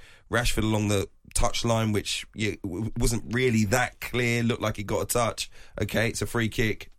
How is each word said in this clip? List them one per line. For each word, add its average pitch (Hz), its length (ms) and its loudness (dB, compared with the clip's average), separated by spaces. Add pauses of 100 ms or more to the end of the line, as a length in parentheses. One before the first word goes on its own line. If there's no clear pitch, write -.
(300)
Rashford 117 320 2
along 107 260 2
the 98 200 0 (260)
touchline, 113 580 2
which - 340 -2 (100)
y-, 104 260 -2
w-, 101 360 -6
wasn't 110 260 2 (100)
really 117 320 4
that 123 340 2
clear, 120 420 0
looked 117 200 0
like 107 140 -2
he 107 80 -8
got 101 180 -2
a 101 40 -4
touch. - 440 -2 (300)
Okay, 110 280 0
it's - 140 -4
a 101 40 0
free 113 240 0
kick, - 480 -2